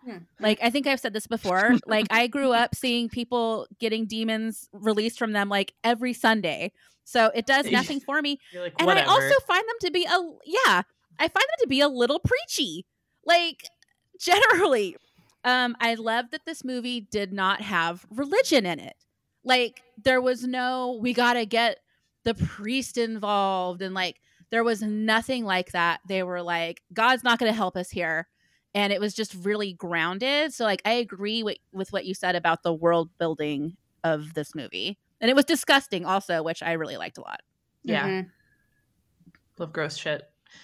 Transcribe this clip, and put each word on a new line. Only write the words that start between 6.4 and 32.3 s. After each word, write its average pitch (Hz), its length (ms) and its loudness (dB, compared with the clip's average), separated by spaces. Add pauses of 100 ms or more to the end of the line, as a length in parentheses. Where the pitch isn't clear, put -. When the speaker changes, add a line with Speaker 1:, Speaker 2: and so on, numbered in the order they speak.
Speaker 2:
So 226 280 4
it 226 100 -2
does 277 200 2
Speaker 4:
<laughs> 226 60 -6
Speaker 2:
nothing 254 280 0
for 285 220 -2
me. 285 180 -4 (140)
Speaker 4:
You're 180 100 -10
like, 175 160 -8
Speaker 2:
And 339 100 4
I 370 40 6
Speaker 4:
"Whatever." 370 180 4
Speaker 2:
also 539 360 4
find 370 200 2
them 466 140 -4
to 359 100 -2
be 349 140 0
a, 349 260 0 (140)
yeah, 302 360 0 (380)
I 311 80 2
find - 60 -8 (100)
them 622 180 -2
to 370 60 4
be 262 140 2
a 294 60 6
little 254 320 2
preachy. 277 680 -2 (400)
Like, 339 440 2 (500)
generally. 349 800 4 (460)
Um, 247 360 2
I 233 160 2
love 226 360 -2
that - 140 -12
this 320 200 -10
movie 247 360 -6
did 202 300 -4
not 196 300 0
have 175 480 -2
religion 285 560 2
in 165 140 -4
it. 110 160 -16 (480)
Like, 247 380 2 (220)
there 262 160 4
was 254 260 0
no, 254 540 -2
"We 240 140 0
gotta 240 320 4
get 226 320 0 (460)
the 226 100 0
priest 233 640 -4
involved," 196 840 0
and, 190 100 -6
like, 185 260 -4 (300)
there 226 140 2
was 226 180 0
nothing 220 640 0
like 185 280 0
that. 170 340 2
They 190 160 -2
were 180 180 -6
like, 170 400 -4 (100)
"God's 233 320 2
not 240 140 4
gonna 220 160 2
help 196 240 -2
us 180 140 -6
here." 165 360 -4 (460)
And 202 180 0
it 196 80 0
was 208 140 -2
just 214 220 -6
really 202 380 -2
grounded. 196 840 -2
So, 240 80 -4
like, 202 220 0
I 220 80 2
agree 220 500 -2
with, 208 160 -4 (120)
with 190 220 -8
what 190 120 -4
you 185 100 -6
said 180 200 -2